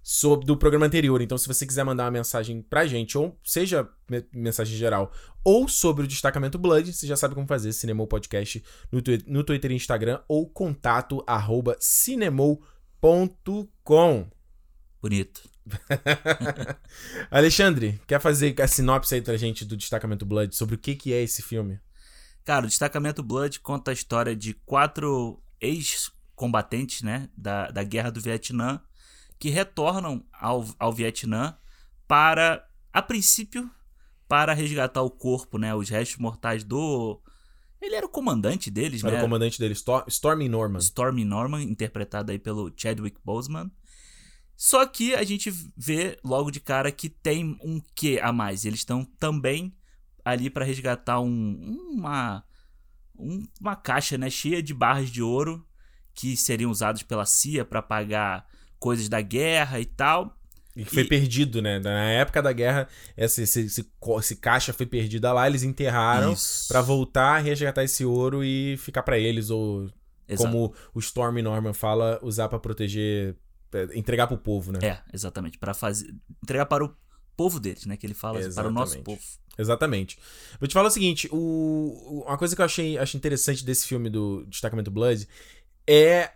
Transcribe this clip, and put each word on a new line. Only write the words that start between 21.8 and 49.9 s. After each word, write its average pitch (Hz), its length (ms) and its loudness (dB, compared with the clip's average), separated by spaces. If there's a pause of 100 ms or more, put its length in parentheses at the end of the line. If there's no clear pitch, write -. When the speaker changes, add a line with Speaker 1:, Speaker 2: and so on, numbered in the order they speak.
Speaker 2:
Cara, 139 220 2
o - 40 -4
Destacamento 147 520 -2
Blood 135 380 -2
conta 139 320 -4
a - 20 -2
história 120 420 -2
de 110 180 -8
quatro 139 880 -2 (200)
ex-combatentes, 123 1400 -4
né, 117 360 -6
da, 101 320 -4
da 101 140 -4
Guerra 110 260 -4
do 113 120 -8
Vietnã, 117 600 -4 (560)
que 151 120 -4
retornam 170 840 -2
ao, 120 320 -2 (140)
ao 117 120 0
Vietnã 113 640 -4 (520)
para, 160 580 6 (260)
a 190 100 4
princípio, 233 680 0 (580)
para 151 260 4
resgatar 147 480 -2
o 127 80 0
corpo, 127 480 -4
né, 110 180 -2
os 104 140 -4
restos 113 280 -2
mortais 113 460 -4
do, 120 580 -2 (600)
ele 403 140 -6
era 403 100 -4
o - 40 -12
comandante 165 600 -2
deles, 113 320 -4
Speaker 1:
Era 113 100 0
Speaker 2:
né? 117 60 0
Speaker 1:
o - 20 2
comandante 117 380 0
deles, 107 200 -2
Sto-, 127 280 0
Stormy 147 420 0
Norman. 107 300 0
Speaker 2:
Stormy 123 460 0
Norman, 123 380 -2
interpretado 104 680 -6
aí 101 80 -4
pelo 104 360 -6
Chadwick 107 480 -6
Boseman. 143 480 -6 (840)
Só 262 300 6
que 254 300 -2
a 214 80 0
gente 202 260 -2 (280)
vê 156 460 -2
logo 135 280 0
de 143 80 -10
cara 139 320 0
que - 180 -10
tem 156 540 -2
um 160 180 -4 (140)
quê 143 260 0
a 120 120 2
mais. 104 320 -2
Eles 107 140 -4
estão 127 260 -2 (120)
também 156 560 -2 (500)